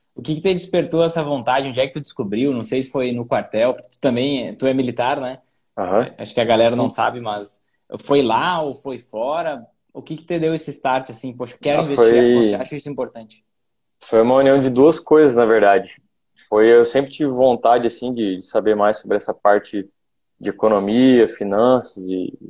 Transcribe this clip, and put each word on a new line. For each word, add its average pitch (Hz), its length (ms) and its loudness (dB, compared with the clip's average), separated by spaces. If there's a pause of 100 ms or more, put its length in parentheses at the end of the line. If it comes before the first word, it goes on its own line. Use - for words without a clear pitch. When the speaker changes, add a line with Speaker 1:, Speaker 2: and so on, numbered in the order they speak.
(160)
Speaker 1:
O 123 60 -18
que 151 140 -6
que 156 60 -8
te 190 120 0
despertou 170 500 -2
essa 165 200 -2
vontade? 135 440 -4
Onde 123 120 -4
é 135 80 0
que 135 60 -18
tu 151 80 -10
descobriu? 120 520 -4
Não 117 100 -6
sei 131 180 -4
se 131 80 -12
foi 127 220 -4
no 120 140 -6
quartel, 117 480 -2
porque - 160 -18
tu - 100 -20
também, 123 560 -2
tu 131 100 -6
é 131 80 2
militar, 131 480 -2
né? 131 180 -10 (380)
Speaker 2:
Aham. 101 400 -2
Speaker 1:
Acho 107 160 -14
que 120 80 -2
a 113 40 0
galera 117 300 2
não 120 100 -2
Speaker 2:
Hum. 110 40 -4
Speaker 1:
sabe, 120 320 -4
mas 104 440 -12 (360)
foi 143 220 2
lá 151 380 -2
ou 139 120 -6
foi 123 260 -14
fora? 135 640 -8 (280)
O 139 80 -16
que 156 140 -14
que 156 100 -18
te 175 140 -6
deu 160 140 -2
esse 156 180 -8
start, 131 400 -4
assim, 123 240 -14
"Poxa, 123 260 -14
quero 147 200 0
Speaker 2:
Ah, - 20 -4
Speaker 1:
investir, 120 480 4
Speaker 2:
foi - 0 -
Speaker 1:
você 110 240 2
acha 131 200 -8
isso 143 140 -12
importante?" 117 540 -12 (560)
Speaker 2:
Foi 113 220 2
uma 123 140 4
união 135 240 4
de 131 100 0
duas 143 300 4
coisas, 151 360 4
na 120 100 4
verdade. 101 560 2 (480)
Foi, 110 180 4
eu 117 180 8
sempre 135 260 -2
tive 143 200 -4
vontade, 120 560 2
assim, 123 260 -6
de, 101 240 -4
de 92 60 -16
saber 107 320 0
mais 104 240 0
sobre 104 180 -2
essa 104 160 -6
parte 104 560 0 (500)
de 104 100 -8
economia, 110 800 2
finanças, 107 800 -2
e 92 240 -6 (180)